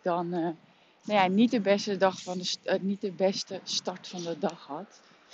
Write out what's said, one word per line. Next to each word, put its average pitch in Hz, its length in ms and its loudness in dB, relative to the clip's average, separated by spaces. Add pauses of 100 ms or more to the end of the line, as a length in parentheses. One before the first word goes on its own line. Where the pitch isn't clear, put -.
dan, 175 320 -2
eh, 175 60 -2
nou 165 160 -2 (480)
ja, 202 240 4
niet 220 240 6
de 247 80 2
beste 202 380 2
dag 185 240 2
van 180 160 -8
de 180 60 -6
st-, - 220 -6
eh, 190 140 2
niet 196 220 -2
de 202 100 -4
beste 190 520 0
start - 440 -6
van 180 160 -10
de 170 160 -6
dag 165 280 -4
had. 160 340 -12 (320)